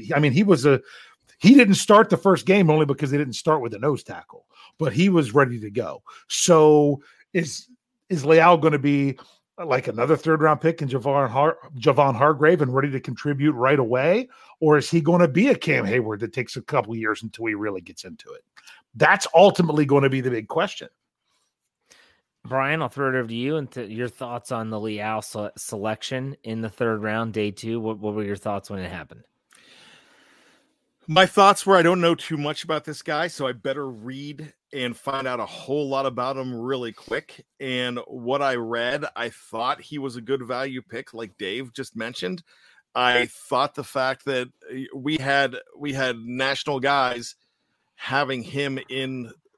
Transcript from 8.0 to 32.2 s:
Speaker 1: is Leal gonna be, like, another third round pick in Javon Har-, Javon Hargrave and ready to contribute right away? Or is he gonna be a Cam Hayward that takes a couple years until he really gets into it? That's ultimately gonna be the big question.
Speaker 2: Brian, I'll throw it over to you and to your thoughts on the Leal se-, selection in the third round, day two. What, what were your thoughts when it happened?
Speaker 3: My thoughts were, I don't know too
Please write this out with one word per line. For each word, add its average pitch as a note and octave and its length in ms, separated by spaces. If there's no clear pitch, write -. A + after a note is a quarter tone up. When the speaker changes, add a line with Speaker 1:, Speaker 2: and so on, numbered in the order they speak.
Speaker 1:
is D#3+ 160
Leal D#3+ 340
gonna D3+ 200
be, C#3 400
like, C#3 300
another B2 280
third D#3+ 240
round D#3 200
pick D#3+ 220
in C#3+ 60
Javon C3+ 400
Har-, C#3 300
Javon C#3 360
Hargrave D3 460
and C3 120
ready C3+ 180
to C3+ 100
contribute C#3+ 520
right C3+ 260
away? C3+ 500
Or D3+ 180
is - 100
he E3 120
gonna E3+ 260
be E3 220
a B3+ 80
Cam C3 280
Hayward G#2+ 360
that A2+ 120
takes - 240
a A#2+ 60
couple A2+ 320
years A2 300
until A2+ 220
he G#2+ 80
really G2+ 260
gets - 240
into - 280
it? - 120
That's D3+ 400
ultimately E3 520
gonna C#3 240
be C3 100
the B2+ 100
big A2 160
question. - 420
Speaker 2:
Brian, C3+ 360
I'll C3 80
throw C#3 200
it C3 100
over A#2+ 80
to A2+ 80
you C3 220
and C#3+ 160
to B2 120
your A2 240
thoughts A#2+ 440
on A2+ 180
the A2 80
Leal G#2+ 440
se-, G#2 340
selection A#2+ 880
in A2+ 160
the A2 100
third A2 320
round, A2 300
day G#2 180
two. A2+ 300
What, A2 180
what G#2 160
were G#2+ 80
your G2+ 140
thoughts G2+ 340
when G2 100
it F2+ 100
happened? E2 320
Speaker 3:
My F3+ 200
thoughts G3 400
were, F#3+ 100
I F3 60
don't F3+ 180
know E3+ 140
too D#3+ 220